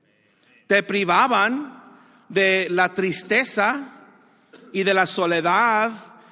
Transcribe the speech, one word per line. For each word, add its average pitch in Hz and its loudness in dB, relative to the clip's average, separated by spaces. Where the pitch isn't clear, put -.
Te 202 4
privaban 208 0
de 190 0
la 180 0
tristeza 220 -2
y 190 -2
de 190 2
la 185 2
soledad 190 0